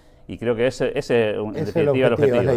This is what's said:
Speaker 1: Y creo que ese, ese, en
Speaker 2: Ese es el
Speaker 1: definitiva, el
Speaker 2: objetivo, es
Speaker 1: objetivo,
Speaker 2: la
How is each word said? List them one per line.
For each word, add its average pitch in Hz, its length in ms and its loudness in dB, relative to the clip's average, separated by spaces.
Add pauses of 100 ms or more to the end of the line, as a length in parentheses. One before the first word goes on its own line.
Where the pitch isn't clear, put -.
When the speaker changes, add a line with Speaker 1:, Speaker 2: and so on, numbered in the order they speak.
(280)
Speaker 1:
Y 90 100 -12
creo 117 180 -2
que 120 120 0
ese, - 300 -2
ese, 113 380 0
en 107 200 -6
Speaker 2:
Ese 151 140 -6
es - 60 -8
el 160 100 2
Speaker 1:
definitiva, 131 220 2
el 120 60 4
Speaker 2:
objetivo, 123 280 2
es - 0 -
Speaker 1:
objetivo, - 20 -
Speaker 2:
la 127 140 2